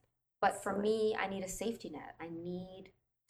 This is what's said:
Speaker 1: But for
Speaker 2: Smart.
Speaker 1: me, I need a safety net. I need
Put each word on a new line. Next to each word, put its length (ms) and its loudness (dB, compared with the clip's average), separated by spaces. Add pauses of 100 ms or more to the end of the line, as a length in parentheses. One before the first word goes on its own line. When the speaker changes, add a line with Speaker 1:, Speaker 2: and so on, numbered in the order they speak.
(420)
Speaker 1:
But 140 6
for 160 -2
Speaker 2:
Smart. 100 2
Speaker 1:
me, 360 4
I 100 2
need 160 -2
a 40 -4
safety 440 -4
net. 280 -10
I 100 -8
need 600 -8 (380)